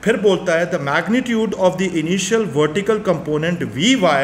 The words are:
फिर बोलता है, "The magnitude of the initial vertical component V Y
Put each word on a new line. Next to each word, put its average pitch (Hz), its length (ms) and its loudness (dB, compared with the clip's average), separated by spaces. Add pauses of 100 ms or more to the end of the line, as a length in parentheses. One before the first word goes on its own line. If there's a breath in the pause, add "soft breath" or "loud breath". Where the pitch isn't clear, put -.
फिर 220 140 2
बोलता 180 420 2
है, 170 120 -2
"The 170 80 -2
magnitude 214 800 0
of 185 180 2
the 185 120 0 (120)
initial 190 420 0 (140)
vertical 196 480 0
component 160 580 -2 (120)
V 202 260 2
Y 143 220 2